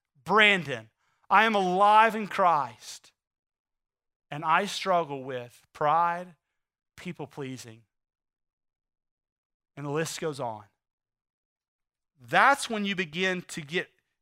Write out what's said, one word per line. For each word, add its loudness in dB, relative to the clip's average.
Brandon. 2
I 6
am 2
alive 4
in -6
Christ, -2
and -10
I 2
struggle -2
with -12
pride, 0
people-pleasing," -14
and -12
the -6
list -4
goes -8
on. -10
That's 2
when -4
you -4
begin -4
to -14
get -8